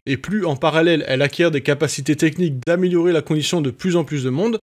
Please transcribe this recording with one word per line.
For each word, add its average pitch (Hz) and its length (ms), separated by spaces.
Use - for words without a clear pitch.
et 131 100
plus 185 300
en 143 100
parallèle 160 520
elle 135 140
acquiert 160 280
des 147 120
capacités 143 540
techniques 156 480
d'améliorer 175 480
la 151 100
condition 156 380
de 139 100
plus 175 260
en 165 80
plus 143 180
de 127 80
monde, 214 280